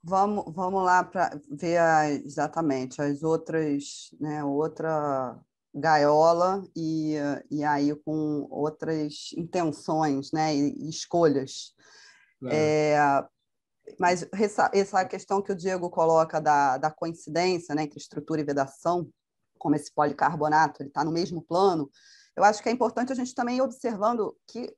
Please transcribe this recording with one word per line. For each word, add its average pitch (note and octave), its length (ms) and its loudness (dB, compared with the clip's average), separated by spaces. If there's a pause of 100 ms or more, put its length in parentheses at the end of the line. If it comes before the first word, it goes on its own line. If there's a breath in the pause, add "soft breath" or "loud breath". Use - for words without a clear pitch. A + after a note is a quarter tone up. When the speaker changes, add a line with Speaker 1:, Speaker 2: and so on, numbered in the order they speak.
Speaker 1:
Vamos, F#3+ 420 0 (100)
vamos F#3 300 -2
lá F3+ 180 6
pra F3+ 360 -2 (120)
ver E3+ 280 -2
a, D#3 320 4
exatamente C#3+ 920 -4
as C#3+ 200 -2
outras, D#3+ 880 -2 (100)
né, D3+ 240 -4
outra D3 920 -2 (380)
gaiola D#3+ 880 4 (120)
e, D#3+ 380 -2 (360)
e D3 140 -2
aí D3 320 2
com D3+ 540 -4
outras D#3 840 -6
intenções, D#3 960 -2
né, D#3 240 0
e, C#3+ 240 0
e D3 100 -10
escolhas. D3+ 880 0 (640 soft breath)
Speaker 2:
Claro. C3 180 -6
Speaker 1:
É, D3+ 400 2 (1040)
mas F3+ 340 0
essa, G#3 400 0
essa G3 320 2
questão G3 380 -2
que G3 100 -6
o F#3+ 40 -2
Diego F3 340 -4
coloca D#3+ 500 4
da, C#3+ 380 2
da D#3 120 -2
coincidência, E3 840 -4
né, D#3 80 -2
entre D3 160 -8
estrutura D3+ 420 -6
e D3 40 -4
vedação, D3 680 -2 (480)
como D3+ 160 0
esse D3 180 -6
policarbonato, D3+ 920 0
ele C#3 80 -10
tá C#3+ 140 -4
no D#3+ 60 -2
mesmo E3+ 320 -4
plano, F3 480 2 (460 soft breath)
eu F3 80 4
acho G#3 180 4
que A#3+ 60 -2
é A3+ 40 0
importante A#3+ 380 -2
a C4 60 -2
gente B3+ 180 -6
também A#3+ 220 -2
ir B3+ 60 0
observando A3+ 720 -2 (100)
que - 320 -12